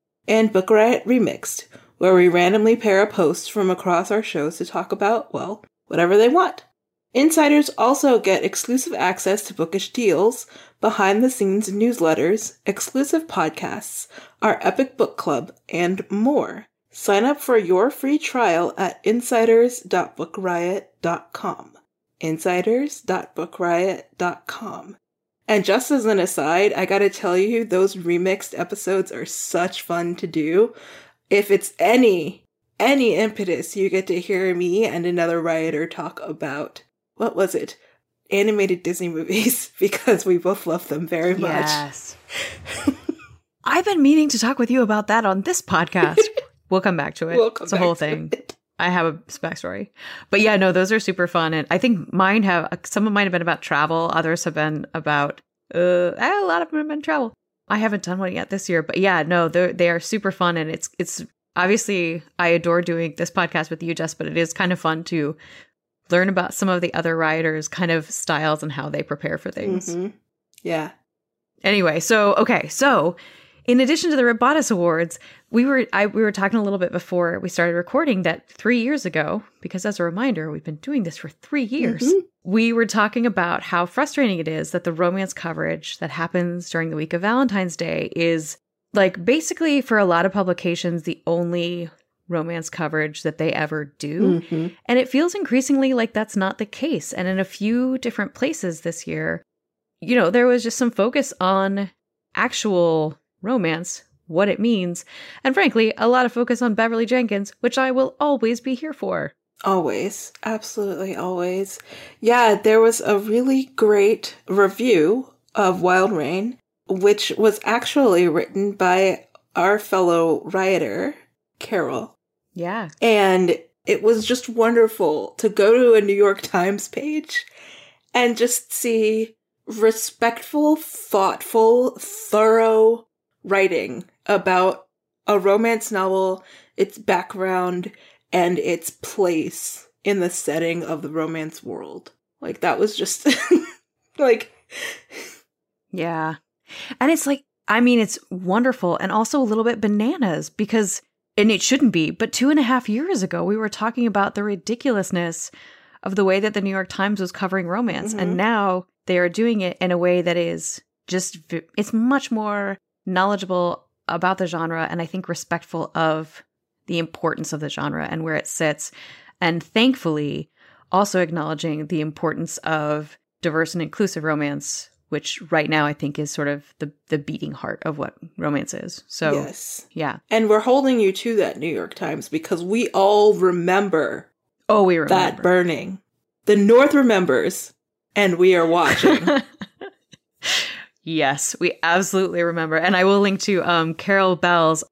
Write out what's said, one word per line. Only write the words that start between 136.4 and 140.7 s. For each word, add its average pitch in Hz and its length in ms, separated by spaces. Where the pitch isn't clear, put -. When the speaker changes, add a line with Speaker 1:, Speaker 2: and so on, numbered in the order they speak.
Speaker 1:
its 196 220
background, 185 920
and 175 260
its 170 320
place - 960
in 202 180
the 175 100
setting 165 520